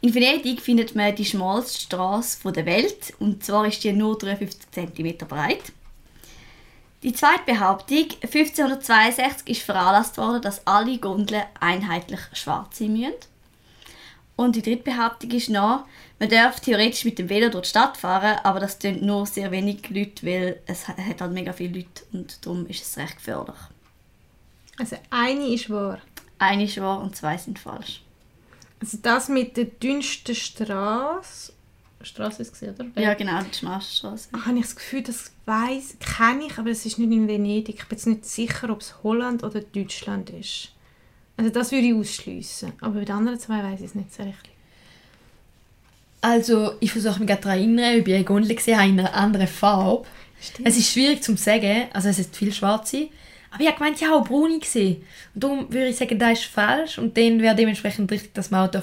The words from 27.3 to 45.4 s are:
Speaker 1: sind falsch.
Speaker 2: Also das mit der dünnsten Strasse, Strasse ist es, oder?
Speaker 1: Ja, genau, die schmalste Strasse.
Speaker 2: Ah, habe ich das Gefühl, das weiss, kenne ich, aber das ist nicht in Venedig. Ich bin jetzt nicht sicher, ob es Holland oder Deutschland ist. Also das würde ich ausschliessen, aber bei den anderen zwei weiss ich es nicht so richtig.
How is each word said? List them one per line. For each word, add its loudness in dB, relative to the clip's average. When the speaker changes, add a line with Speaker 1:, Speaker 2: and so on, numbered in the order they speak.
Speaker 1:
sind -12
falsch. -14
Speaker 2:
Also -10
das 0
mit 0
der 0
dünnsten -4
Strasse, -6
Strasse -10
ist -14
es, -14
oder? -12
Speaker 1:
Ja, 2
genau, -4
die -10
schmalste -8
Strasse. -8
Speaker 2:
Ah, -6
habe 2
ich 0
das -12
Gefühl, -8
das -10
weiss, -4
kenne 0
ich, -12
aber -4
das -4
ist -6
nicht 2
in 4
Venedig. -2
Ich -16
bin -8
jetzt -4
nicht 0
sicher, -4
ob -4
es -16
Holland 0
oder -6
Deutschland -8
ist. -12
Also 2
das -2
würde 4
ich 4
ausschliessen, -8
aber -4
bei -6
den -4
anderen -2
zwei -4
weiss -8
ich -14
es -14
nicht -10
so -14
richtig. -12